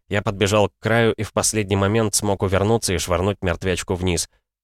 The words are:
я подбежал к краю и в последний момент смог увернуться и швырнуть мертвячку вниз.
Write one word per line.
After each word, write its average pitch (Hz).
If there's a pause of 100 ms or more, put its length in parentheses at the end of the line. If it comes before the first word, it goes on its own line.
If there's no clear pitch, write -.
я 101
подбежал 101
к -
краю 113
и -
в 101
последний 101
момент 104
смог 101
увернуться 98
и 87
швырнуть 90
мертвячку 92
вниз. 87 (360)